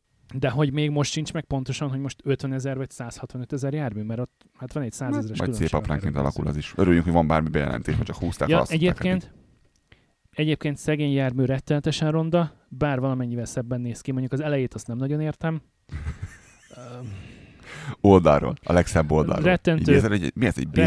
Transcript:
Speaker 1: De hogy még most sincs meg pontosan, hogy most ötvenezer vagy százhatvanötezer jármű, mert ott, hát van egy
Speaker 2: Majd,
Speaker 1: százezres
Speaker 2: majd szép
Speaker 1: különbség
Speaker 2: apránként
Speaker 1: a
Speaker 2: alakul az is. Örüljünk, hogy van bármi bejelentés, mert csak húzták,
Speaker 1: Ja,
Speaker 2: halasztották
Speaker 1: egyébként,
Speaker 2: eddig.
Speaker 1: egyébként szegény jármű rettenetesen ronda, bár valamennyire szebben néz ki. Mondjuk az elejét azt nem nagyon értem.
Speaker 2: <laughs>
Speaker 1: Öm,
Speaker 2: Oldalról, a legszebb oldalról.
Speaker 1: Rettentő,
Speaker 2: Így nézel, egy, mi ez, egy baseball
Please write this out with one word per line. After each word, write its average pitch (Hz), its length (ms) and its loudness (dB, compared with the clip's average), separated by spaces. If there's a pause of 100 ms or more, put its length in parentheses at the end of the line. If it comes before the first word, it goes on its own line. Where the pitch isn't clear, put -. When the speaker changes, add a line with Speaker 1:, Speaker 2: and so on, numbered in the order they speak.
(360)
Speaker 1:
De 131 140 -2
hogy 139 240 0
még 151 160 -2
most 147 220 0
sincs 156 220 -6
meg 151 120 -6
pontosan, 135 440 -4
hogy 131 100 -4
most 135 240 -8
ötvenezer 135 540 -4
vagy 131 120 -8
százhatvanötezer 127 840 -8
jármű, 123 280 -4
mert 113 180 -6
ott, - 260 -10 (120)
hát - 160 -14
van 151 100 -4
egy 113 160 -6
Speaker 2:
Majd, 135 140 -4
Speaker 1:
százezres 110 240 -4
Speaker 2:
majd - 160 -2
szép 110 40 -6 (120)
Speaker 1:
különbség 78 100 0
Speaker 2:
apránként 73 360 -2
Speaker 1:
a 71 40 -2
Speaker 2:
alakul 71 280 -2
az 76 100 -2
is. 78 180 -8
Örüljünk, 87 280 6
hogy 82 100 0
van 82 140 4
bármi 80 220 2
bejelentés, 71 440 -2
mert - 140 0
csak - 80 -8
húzták, - 340 -2
Speaker 1:
Ja, 156 40 4
Speaker 2:
halasztották 160 340 0
Speaker 1:
egyébként, 180 360 0
Speaker 2:
eddig. - 120 -20 (960)
Speaker 1:
egyébként 151 460 -2
szegény 151 340 0
jármű 135 340 2
rettenetesen 147 680 0
ronda, 160 400 2 (180)
bár 135 300 -2
valamennyire 123 460 -2
szebben 123 360 -6
néz 120 200 -6
ki. - 100 -6
Mondjuk 131 220 -2
az 131 60 -2
elejét 143 340 0
azt - 140 -10
nem 117 100 -6
nagyon 139 240 -2
értem. 156 400 -2 (260)
Speaker 2:
<laughs> - 920 -12 (180)
Speaker 1:
Öm, 120 120 -12 (880)
Speaker 2:
Oldalról, 78 520 8 (100)
a - 100 0
legszebb 82 380 4
oldalról. 78 320 2
Speaker 1:
Rettentő, 175 380 2
Speaker 2:
Így 165 60 2
nézel, 139 240 6
egy, 90 240 0
mi 120 100 0
ez, 90 120 0
egy 65 100 -4
baseball 78 200 2